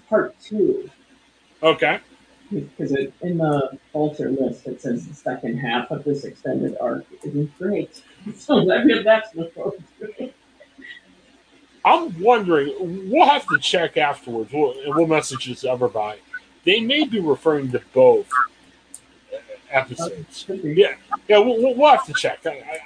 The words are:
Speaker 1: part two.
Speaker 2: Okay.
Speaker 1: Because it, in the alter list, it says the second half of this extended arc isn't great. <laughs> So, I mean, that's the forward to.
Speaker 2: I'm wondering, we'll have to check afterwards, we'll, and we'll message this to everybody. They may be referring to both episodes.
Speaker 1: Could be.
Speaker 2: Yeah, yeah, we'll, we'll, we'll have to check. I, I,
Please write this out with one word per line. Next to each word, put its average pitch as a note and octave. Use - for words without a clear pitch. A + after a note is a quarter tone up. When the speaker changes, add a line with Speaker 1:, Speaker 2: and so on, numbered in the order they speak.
Speaker 1:
part -
two. -
Speaker 2:
Okay. D#3
Speaker 1:
Because C#3
it, C3+
in F3
the D3
alter D3
list, C3+
it B2
says A#2+
the -
second -
half A#2+
of D3+
this C#3
extended C3
arc C3
isn't C#3+
great. F#3
<laughs> G#3+
So, F#3
I A#3
mean, A#3
that's A3
the E3
forward -
to. -
Speaker 2:
I'm C4+
wondering, F3
we'll D4
have C#4+
to C6+
check E3
afterwards, B2
we'll, C#3+
and C#3+
we'll E3
message D3
this B2
to B2+
everybody. A2+
They G3+
may C4+
be A3+
referring D3
to B2
both B2
episodes. C#3
Speaker 1:
Could -
be. D3+
Speaker 2:
Yeah, E3
yeah, G#3
we'll, A#3
we'll, B3
we'll C#4+
have -
to D3+
check. -
I, D#3+
I, D3